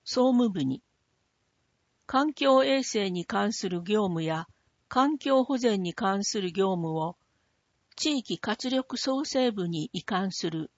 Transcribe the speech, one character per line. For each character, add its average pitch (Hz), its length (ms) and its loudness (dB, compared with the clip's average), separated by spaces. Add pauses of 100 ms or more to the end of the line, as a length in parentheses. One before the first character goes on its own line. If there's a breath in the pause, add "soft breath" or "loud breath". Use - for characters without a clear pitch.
総 254 280 2
務 240 180 4
部 180 140 -2
に、 131 180 -2 (1300)
環 277 260 2
境 269 300 6
衛 269 200 2
生 202 280 -2
に 175 140 -4
関 208 280 0
す - 160 -4
る 175 140 -4
業 208 220 0
務 165 180 -2
や 160 240 -4 (400)
環 277 300 2
境 269 260 2
保 262 140 0
全 220 260 2
に 170 100 -2
関 202 300 -2
す 202 180 -4
る 180 100 -2
業 190 240 2
務 160 220 -2
を 160 180 -4 (800)
地 294 240 0
域 180 200 -6
活 247 300 -4
力 262 280 -2
創 269 280 -2
生 254 260 0
部 190 160 -4
に 165 260 -4
移 175 100 -6
管 190 280 -2
す - 180 -6
る。 160 280 -6